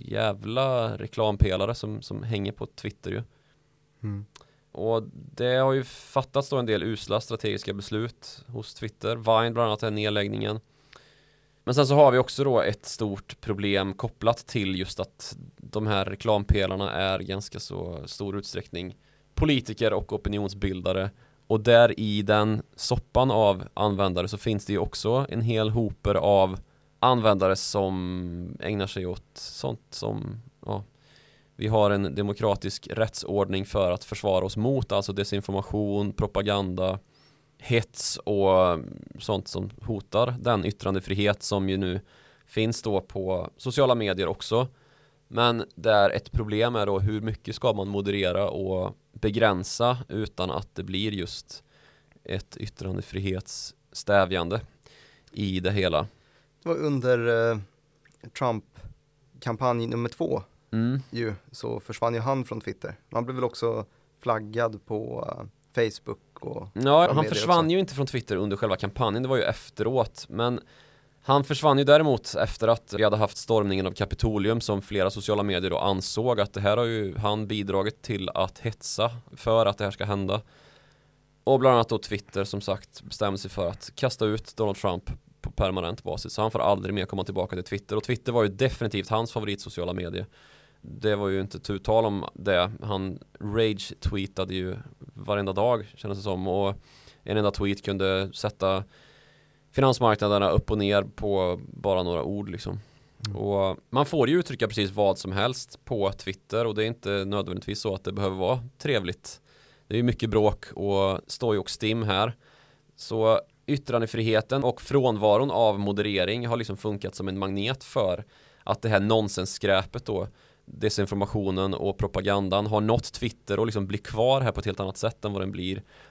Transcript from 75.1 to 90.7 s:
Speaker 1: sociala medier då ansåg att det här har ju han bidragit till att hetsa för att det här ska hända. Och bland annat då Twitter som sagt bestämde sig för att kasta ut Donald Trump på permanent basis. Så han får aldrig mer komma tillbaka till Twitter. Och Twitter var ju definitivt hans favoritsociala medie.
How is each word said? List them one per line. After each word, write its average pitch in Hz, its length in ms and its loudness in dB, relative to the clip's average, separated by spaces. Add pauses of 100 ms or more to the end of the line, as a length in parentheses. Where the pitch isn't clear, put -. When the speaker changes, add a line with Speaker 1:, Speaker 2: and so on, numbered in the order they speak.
Speaker 1:
sociala 104 320 0
medier 92 280 0
då 82 80 0
ansåg 104 640 0
att 101 120 0
det 101 80 -6
här 101 160 4
har 120 80 2
ju 107 320 -2
han 107 300 0
bidragit 98 560 -2
till 95 260 -4
att - 300 -2
hetsa - 520 -4 (260)
för 113 300 2
att 101 120 0
det 107 60 -4
här 98 60 -2
ska 95 140 -8
hända. 101 380 -2 (1000)
Och 135 160 6
bland 131 140 8
annat 117 140 4
då 110 100 0
Twitter - 460 -4
som 101 160 -6
sagt - 420 -8
bestämde 98 360 -4
sig 98 120 -10
för 90 180 -4
att - 260 -10
kasta 123 320 -2
ut 110 300 -2
Donald 104 200 0
Trump 90 340 -4 (300)
på - 100 -10
permanent 95 520 -2
basis. 87 300 -6
Så 104 100 -2
han 110 80 2
får - 120 0
aldrig 98 320 2
mer 95 120 -2
komma 98 180 -4
tillbaka 95 320 -4
till 90 80 -6
Twitter. 104 320 -6
Och 107 80 -2
Twitter 120 280 -4
var 117 100 4
ju 104 60 4
definitivt 101 600 -2
hans 113 240 -2
favoritsociala 101 600 -6
medie. 92 340 -6 (540)